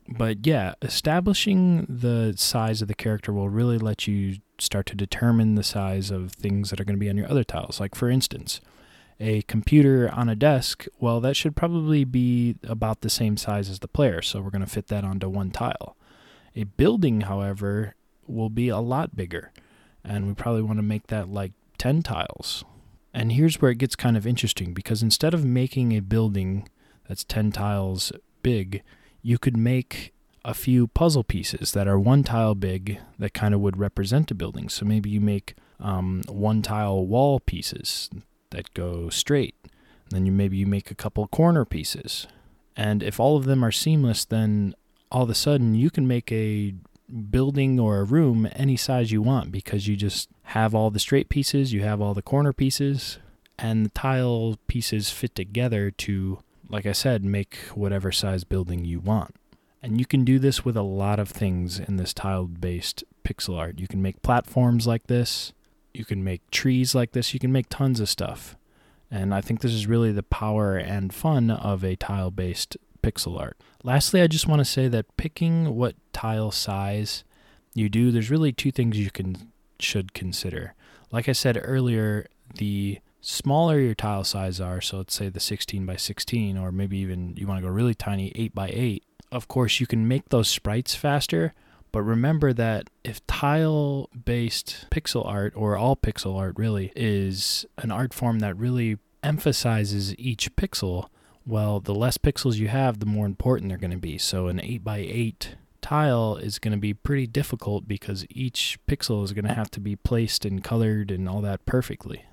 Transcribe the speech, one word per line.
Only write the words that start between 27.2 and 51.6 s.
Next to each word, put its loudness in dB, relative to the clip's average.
ten 0
tiles -2
big, 0
you 2
could 2
make 0
a -4
few 4
puzzle 4
pieces -4
that 0
are 6
one 6
tile 2
big -4
that -4
kinda 2
would 2
represent 0
a -2
building. -6
So -4
maybe 2
you 0
make, 0
um, -2
one 2
tile 0
wall 4
pieces -6
that -12
go -6
straight. 0
Then 0
you, 4
maybe 2
you 2
make 0
a -12
couple -4
corner 6
pieces. -6
And 0
if -2
all 6
of 2
them 4
are 4
seamless, 2
then 2
all 2
of 0
a 0
sudden 4
you 4
can 2
make 0
a 0
building 2
or 4
a 2
room 4
any 2
size 0
you 4
want, 2
because -4
you 0
just -4
have 0
all 4
the 0
straight 2
pieces, 0